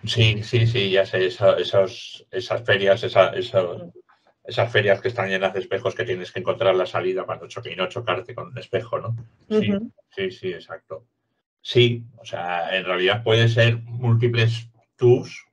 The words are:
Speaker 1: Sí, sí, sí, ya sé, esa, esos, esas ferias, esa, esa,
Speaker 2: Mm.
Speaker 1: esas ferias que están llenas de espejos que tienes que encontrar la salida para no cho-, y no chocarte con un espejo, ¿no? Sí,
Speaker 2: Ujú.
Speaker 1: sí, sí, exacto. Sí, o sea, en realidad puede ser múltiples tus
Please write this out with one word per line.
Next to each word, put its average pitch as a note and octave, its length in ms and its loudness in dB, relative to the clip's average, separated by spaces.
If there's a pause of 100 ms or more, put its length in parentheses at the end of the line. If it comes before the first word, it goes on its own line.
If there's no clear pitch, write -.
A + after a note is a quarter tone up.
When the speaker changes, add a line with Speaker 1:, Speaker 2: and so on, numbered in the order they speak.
Speaker 1:
Sí, A2+ 380 2
sí, A2+ 240 2
sí, G2 240 0
ya F#2+ 140 4
sé, F#2 220 0
esa, F#2+ 320 4
esos, - 720 -2
esas - 340 -6
ferias, G2 380 2
esa, F#2+ 280 4
esa, F#2+ 320 0
Speaker 2:
Mm. F2+ 300 -8 (520)
Speaker 1:
esas - 280 -2
ferias G2+ 300 4
que G2 60 -2
están F#2+ 200 -2
llenas F#2+ 240 0
de F#2+ 80 -4
espejos - 340 -4
que - 100 -4
tienes F2+ 280 -6
que G2 80 -8
encontrar F#2+ 340 0
la F#2 120 2
salida F#2 400 -4
para E2+ 140 -8
no F2+ 80 -16
cho-, - 200 -14
y E2+ 80 -12
no F#2 120 -2
chocarte - 460 -6
con F2 140 -12
un A#2+ 100 -14
espejo, - 400 -6
¿no? A#2 180 -6 (340)
Sí, G#3 220 2
Speaker 2:
Ujú. G#3+ 200 -4 (180)
Speaker 1:
sí, C3+ 200 -4
sí, F#2 220 -8
exacto. E2 540 -14 (540)
Sí, A#2+ 440 2 (120)
o - 80 -20
sea, F2 500 -6
en F#2 100 -2
realidad F#2 380 0
puede A2+ 260 4
ser A#2 340 4
múltiples A#2 880 0 (260)
tus - 560 4